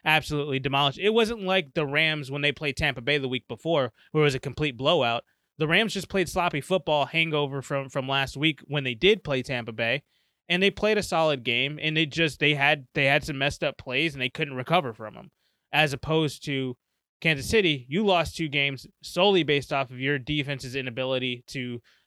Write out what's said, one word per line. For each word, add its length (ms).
absolutely 560
demolished. 400
It 100
wasn't 320
like 320
the 120
Rams 440
when 120
they 100
played 240
Tampa 240
Bay 180
the 100
week 200
before, 440
where 100
it 40
was 100
a 40
complete 360
blowout. 480
The 100
Rams 260
just 140
played 200
sloppy 320
football 460
hangover 560
from, 260
from 200
last 280
week 300
when 180
they 100
did 280
play 200
Tampa 300
Bay, 300
and 140
they 80
played 280
a 40
solid 420
game, 360
and 160
they 100
just, 340
they 140
had, 400
they 100
had 200
some 140
messed 240
up 160
plays, 360
and 80
they 80
couldn't 240
recover 380
from 240
'em. 140
As 200
opposed 540
to 300
Kansas 280
City, 400
you 160
lost 320
two 120
games 380
solely 400
based 300
off 180
of 100
your 180
defense's 560
inability 760
to, 320